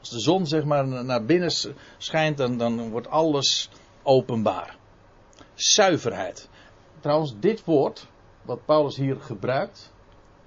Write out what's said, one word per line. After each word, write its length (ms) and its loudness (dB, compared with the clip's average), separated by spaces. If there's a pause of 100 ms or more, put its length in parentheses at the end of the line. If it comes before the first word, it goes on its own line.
als 100 -16
de 100 -8
zon, 260 2
zeg 180 0
maar, 220 0
na-, 160 -6
naar 220 -2
binnen 260 2
s-, 180 -4 (300)
schijnt, 380 -2
dan, 220 -2
dan 320 -2
wordt 180 -6
alles 640 0 (320)
openbaar. 760 0 (800)
Zuiverheid. 920 0 (520)
Trouwens, 400 0
dit 240 0
woord, 420 0 (360)
wat 220 -8
Paulus 320 2
hier 240 -2
gebruikt, 720 -6 (540)